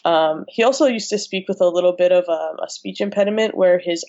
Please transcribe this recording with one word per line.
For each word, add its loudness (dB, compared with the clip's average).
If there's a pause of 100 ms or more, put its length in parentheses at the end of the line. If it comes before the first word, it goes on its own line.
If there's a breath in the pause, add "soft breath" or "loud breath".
Um, 0
he -2
also 4
used -2
to -2
speak -8
with -2
a 4
little 2
bit 4
of 4
a, -4
a -12
speech -12
impediment -2
where 4
his -6